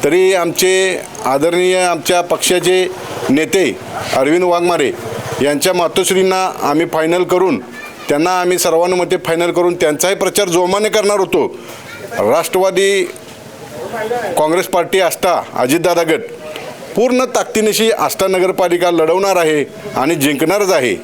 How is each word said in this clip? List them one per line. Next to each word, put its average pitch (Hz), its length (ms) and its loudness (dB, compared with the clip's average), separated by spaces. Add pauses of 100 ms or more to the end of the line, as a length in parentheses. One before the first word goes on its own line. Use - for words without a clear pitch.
तरी 185 300 4
आमचे 185 680 0 (240)
आदरणीय 170 520 2
आमच्या 175 440 0
पक्षाचे 180 640 0 (420)
नेते 151 480 2 (380)
अरविंद 156 280 2
वाघमारे 175 480 0 (500)
यांच्या 147 320 0
मातोश्रींना 185 880 0
आम्ही 147 240 2
फायनल 165 380 0
करून, 180 360 2 (500)
त्यांना 170 320 2
आम्ही 180 160 0
सर्वानुमते 175 600 2
फायनल 170 340 0
करून 175 240 2
त्यांचाही 175 400 2
प्रचार 196 340 0
जोमाने 185 400 2
करणार 208 300 2
होतो. 180 380 0 (540)
राष्ट्रवादी 185 1000 0 (1300)
काँग्रेस 160 300 2
पार्टी 180 320 0
आष्टा 165 420 2 (120)
अजितदादा 165 500 2
गट 156 160 2 (760)
पूर्ण 247 300 2
ताकदीनिशी 214 680 0
आष्टा 151 360 0
नगरपालिका 180 640 2
लढवणार 175 440 2
आहे 156 300 2 (300)
आणि 147 200 0
जिंकणारच 160 560 0
आहे. 127 320 2